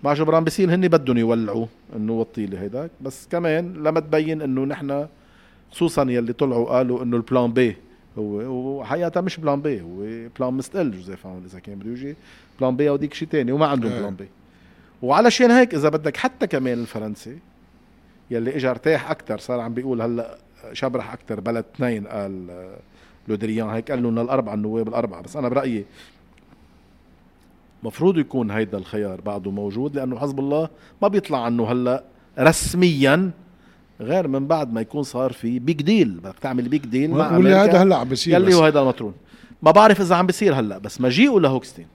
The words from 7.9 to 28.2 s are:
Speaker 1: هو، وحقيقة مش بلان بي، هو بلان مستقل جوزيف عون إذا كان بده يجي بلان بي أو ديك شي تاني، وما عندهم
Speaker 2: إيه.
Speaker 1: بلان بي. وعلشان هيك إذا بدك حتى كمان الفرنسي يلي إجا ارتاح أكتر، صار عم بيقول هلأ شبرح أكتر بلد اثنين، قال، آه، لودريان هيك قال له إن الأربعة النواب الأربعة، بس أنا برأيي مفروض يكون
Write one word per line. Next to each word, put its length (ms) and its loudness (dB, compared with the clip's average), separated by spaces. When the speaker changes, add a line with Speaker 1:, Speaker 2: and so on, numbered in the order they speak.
Speaker 1:
هو، 200 -6
وحقيقة 420 -2
مش 160 -4
بلان 240 0
بي، 200 -4
هو 480 -12
بلان 140 -2
مستقل 380 -4
جوزيف 360 -14
عون 180 -16
إذا 140 -18
كان 200 -16
بده 120 -10
يجي 240 -12
بلان 160 0
بي 140 2
أو 60 2
ديك 180 -4
شي 120 -8
تاني، 260 -2
وما 140 2
عندهم 260 0
Speaker 2:
إيه. 80 -6
Speaker 1:
بلان 160 -8
بي. 120 -16
وعلشان 500 4
هيك 220 6
إذا 160 2
بدك 280 -4
حتى 300 -4
كمان 320 -2
الفرنسي 580 -10
يلي 240 -4
إجا 140 0
ارتاح 420 0
أكتر، 280 -8
صار 200 -6
عم 140 -8
بيقول 280 -4
هلأ 360 -4
شبرح 400 -6
أكتر 260 -10
بلد 260 -4
اثنين، 320 -2
قال، 420 -8
آه، 280 -18
لودريان 420 -4
هيك 220 -6
قال 120 -2
له 60 0
إن 80 0
الأربعة 360 -2
النواب 340 -2
الأربعة، 340 -4
بس 160 -14
أنا 120 -2
برأيي 360 -2
مفروض 340 0
يكون 340 -2